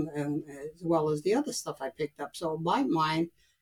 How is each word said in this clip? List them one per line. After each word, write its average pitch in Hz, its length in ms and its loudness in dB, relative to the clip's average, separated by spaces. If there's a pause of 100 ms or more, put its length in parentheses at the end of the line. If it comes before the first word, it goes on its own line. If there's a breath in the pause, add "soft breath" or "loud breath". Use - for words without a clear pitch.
(140)
um, 147 340 -2
as 143 340 -12
well 165 260 4
as 151 140 0
the 196 120 2
other 277 200 0
stuff - 260 -8
I 131 80 -6
picked 147 320 -6
up. 143 160 -10
So 160 180 -2
in 160 80 -4
my 196 200 2
mind, 160 480 2 (320)